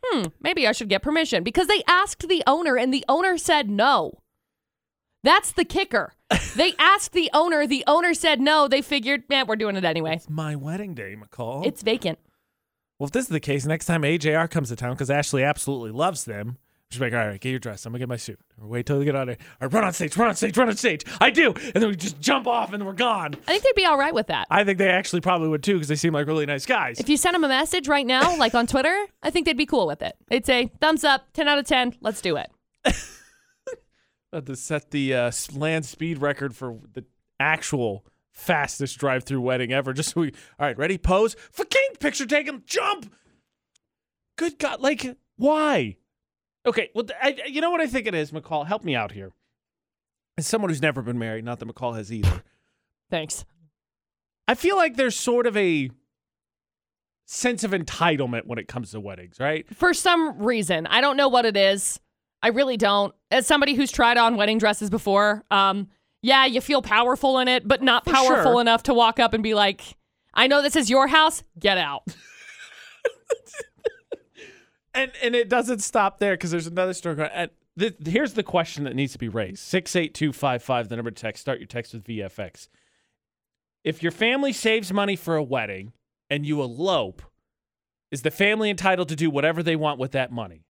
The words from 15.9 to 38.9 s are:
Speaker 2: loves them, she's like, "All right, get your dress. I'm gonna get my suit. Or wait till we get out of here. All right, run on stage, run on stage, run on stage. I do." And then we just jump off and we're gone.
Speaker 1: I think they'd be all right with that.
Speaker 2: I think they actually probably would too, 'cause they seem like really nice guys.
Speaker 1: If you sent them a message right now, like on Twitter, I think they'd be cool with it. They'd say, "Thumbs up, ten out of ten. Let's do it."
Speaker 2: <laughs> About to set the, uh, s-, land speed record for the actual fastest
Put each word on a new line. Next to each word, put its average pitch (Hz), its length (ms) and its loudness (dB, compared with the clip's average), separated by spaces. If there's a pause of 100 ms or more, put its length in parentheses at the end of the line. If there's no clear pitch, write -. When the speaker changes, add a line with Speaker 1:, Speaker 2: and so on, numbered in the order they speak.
Speaker 2:
loves 151 340 -2
them, 110 320 -10 (340)
she's 120 80 -12
like, 123 140 -2
"All 120 140 -2
right, 101 120 -8
get 131 120 -6
your 131 80 -4
dress. 110 260 -12
I'm 113 80 -10
gonna 123 60 -8
get 123 100 -6
my 123 80 -6
suit. 113 220 -12 (200)
Or 107 100 -20
wait 120 180 -6
till 143 120 0
we 143 60 2
get 147 100 0
out 131 140 -4
of 120 100 -8
here. - 80 -20 (140)
All 135 80 -6
right, 127 60 -4
run - 100 4
on 180 80 0
stage, 160 240 -6
run 226 140 4
on 180 40 -2
stage, 202 220 -2
run 240 140 4
on 208 80 -2
stage. 165 260 -2 (160)
I 240 80 8
do." 285 240 4
And - 220 -8
then 214 160 2
we 196 60 -4
just 151 260 -10
jump 262 240 0
off 226 260 -2
and 208 140 -6
we're 190 80 -8
gone. 190 400 -2
Speaker 1:
I - 160 -10
think 403 140 0
they'd 523 100 4
be 381 100 2
all 302 140 4
right 294 160 0
with 214 140 0
that. 135 220 -4
Speaker 2:
I 202 140 4
think 196 140 0
they 190 100 4
actually 185 320 0
probably 175 280 0
would 151 140 -2
too, 202 160 2
'cause 151 100 -4
they 151 80 0
seem 165 180 0
like 143 120 0
really 151 200 -2
nice 143 180 -4
guys. 175 340 -2
Speaker 1:
If 262 120 -4
you 294 80 4
sent 359 160 0
them 330 100 2
a 285 40 0
message 285 380 0
right 285 200 0
now, 269 320 4
like 226 160 2
on 233 120 2
Twitter, 294 300 0 (260)
I 294 60 -2
think 330 160 0
they'd 302 140 0
be 302 80 0
cool 220 200 2
with 147 140 -6
it. - 160 -8 (120)
They'd 240 180 -2
say, 254 340 0
"Thumbs 311 240 2
up, 269 300 2
ten 302 140 0
out 294 100 2
of 285 80 -4
ten. 254 340 0
Let's 208 220 -4
do 170 160 0
it." - 120 -8 (360)
Speaker 2:
<laughs> - 80 4 (1400)
About 147 140 -10
to 131 100 -8
set - 340 -6
the, 135 240 0
uh, 127 120 2
s-, - 260 -6
land 156 340 -2
speed 160 320 -6
record 139 360 -2
for 120 240 -10 (160)
the 123 100 -12 (340)
actual 135 640 -2 (280)
fastest 143 680 -4